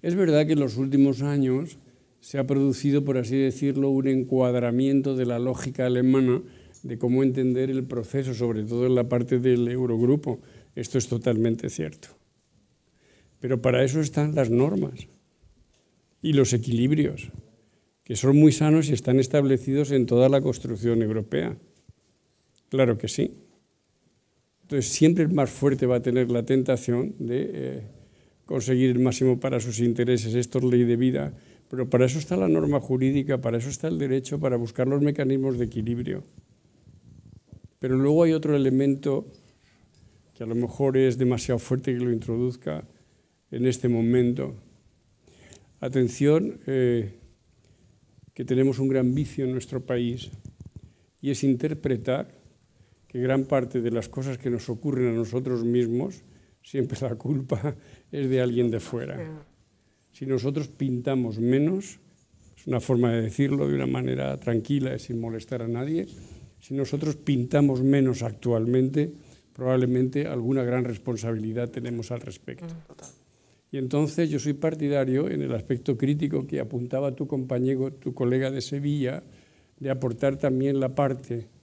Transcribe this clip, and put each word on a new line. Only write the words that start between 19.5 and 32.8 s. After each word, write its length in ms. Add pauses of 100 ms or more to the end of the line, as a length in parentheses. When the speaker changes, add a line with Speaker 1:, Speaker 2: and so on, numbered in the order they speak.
Speaker 1:
en 160
toda 220
la 120
construcción 640
europea. 540 (1120)
Claro 280
que 100
sí. 260 (1300)
Entonces, 280
siempre 340
el 80
más 180
fuerte 360
va 100
a 60
tener 280
la 140
tentación 720
de, 340
eh, 300 (640)
conseguir 440
el 100
máximo 400
para 200
sus 200
intereses. 540
Esto 240
es 60
ley 200
de 120
vida, 380 (340)
pero 220
para 160
eso 120
está 180
la 120
norma 320